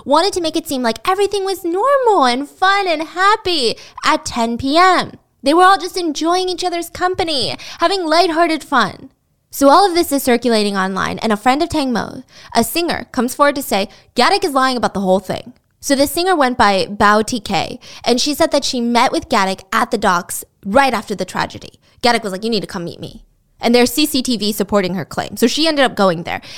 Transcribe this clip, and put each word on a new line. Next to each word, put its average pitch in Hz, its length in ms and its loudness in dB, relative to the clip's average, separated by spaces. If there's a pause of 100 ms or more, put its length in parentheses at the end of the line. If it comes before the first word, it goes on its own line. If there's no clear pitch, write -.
wanted 320 280 2
to 370 80 -4
make 320 160 -4
it 311 100 -6
seem 262 160 -4
like 226 260 -2
everything 392 360 0
was 381 180 -4
normal 415 600 2
and 254 240 0
fun 392 380 0
and 311 140 -2
happy 349 760 0 (260)
at 302 220 0
ten 233 320 -4
P 269 200 0
M. 339 360 4 (280)
They 277 120 2
were 349 100 6
all 381 140 6
just 359 200 -8
enjoying 349 520 -2
each 359 140 -6
other's 339 260 -4
company, 320 640 -2 (240)
having 349 260 0
lighthearted 330 580 2
fun. 240 480 -2 (400)
So 277 180 4
all 359 180 6
of 339 80 0
this 339 160 0
is 277 100 0
circulating 233 540 0
online, 185 440 -4
and 226 120 -2
a 208 60 0
friend 269 260 0
of 330 60 -4
Tangmo, 262 540 -4 (300)
a 233 100 2
singer, 320 500 -4
comes 247 200 -2
forward 285 220 2
to 277 80 -6
say, 202 240 -2 (280)
"Gaddick 370 280 2
is 339 80 -2
lying 262 240 2
about 226 180 -2
the 190 60 -4
whole 190 200 2
thing." - 340 -10 (300)
So 277 120 0
the 277 100 2
singer 349 300 0
went 254 240 0
by 202 260 4
Bao 208 400 2
T 247 140 -6
K, 196 400 -4 (260)
and 240 160 0
she 285 140 -2
said 320 160 0
that 294 120 0
she - 160 -4
met 233 320 2
with - 180 -4
Gaddick 190 340 0 (100)
at 233 160 0
the 240 80 -2
docks 185 480 -2 (180)
right 254 300 2
after 214 220 -6
the 180 100 -6
tragedy. - 540 -10 (240)
Gaddick 233 180 2
was 208 100 -6
like, 190 120 -10
"You 226 80 -2
need 208 100 -2
to 170 60 -10
come 175 160 -8
meet 170 160 -12
me." - 260 -16 (340)
And 233 140 2
there's 247 180 4
C 302 140 0
C 269 160 -2
T 247 160 -4
V 208 140 -2
supporting 196 420 -2
her 185 120 -6
claim. - 320 -8
So 226 100 2
she 302 200 0
ended 294 160 2
up 233 120 0
going 185 260 2
there. 185 220 -6 (140)